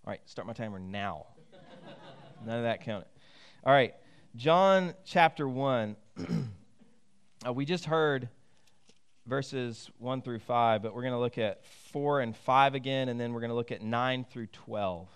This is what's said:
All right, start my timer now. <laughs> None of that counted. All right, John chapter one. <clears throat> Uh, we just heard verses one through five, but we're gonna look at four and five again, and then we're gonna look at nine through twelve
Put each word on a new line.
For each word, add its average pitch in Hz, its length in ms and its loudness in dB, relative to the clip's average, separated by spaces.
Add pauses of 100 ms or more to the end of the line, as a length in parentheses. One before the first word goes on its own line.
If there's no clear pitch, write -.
All 104 60 -10
right, 98 160 -8
start 92 200 -12
my 113 60 -12
timer 107 260 -8
now. 92 460 -8 (260)
<laughs> - 920 -20
None 113 140 -6
of 117 60 -4
that 113 200 -2
counted. 107 240 -8 (560)
All 131 80 6
right, 131 220 6 (420)
John 180 560 4 (120)
chapter 160 440 4
one. 127 480 0 (200)
<clears throat> 92 100 -8 (1200)
Uh, 123 80 -2
we 139 100 -2
just 170 220 -4
heard 147 420 2 (1000)
verses 127 680 -6
one 127 240 -6
through 120 200 -8
five, 117 420 4
but 107 120 -6
we're 123 80 -8
gonna 123 160 -2
look 120 200 -2
at 107 260 -2
four 143 560 -2
and 113 160 -4
five 135 380 4
again, 135 340 -2
and 120 100 -4
then 120 140 -4
we're 117 80 -6
gonna 117 140 -4
look 120 180 -4
at - 80 -8
nine 123 500 -2
through 117 180 -10
twelve 92 680 -6